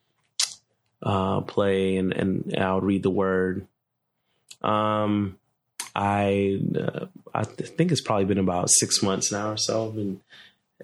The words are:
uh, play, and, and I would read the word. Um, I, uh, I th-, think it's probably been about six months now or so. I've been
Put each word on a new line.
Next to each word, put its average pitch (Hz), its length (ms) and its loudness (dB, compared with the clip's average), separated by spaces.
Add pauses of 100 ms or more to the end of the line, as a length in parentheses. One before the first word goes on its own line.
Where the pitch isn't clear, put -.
(1040)
uh, 98 380 0
play, 95 560 0
and, 92 160 0
and 95 440 -2
I 95 180 2
would 95 80 0
read 98 200 2
the 98 60 4
word. 92 580 0 (920)
Um, 107 760 0 (580)
I, 101 640 2 (200)
uh, - 260 -4 (280)
I 107 100 -2
th-, - 260 -8
think 175 220 0
it's 135 100 0
probably 101 240 0
been 98 140 2
about 90 300 0
six - 320 2
months 98 300 0
now 104 220 -2
or 110 40 -6
so. 110 300 -2
I've 110 80 -8
been 101 260 -4 (640)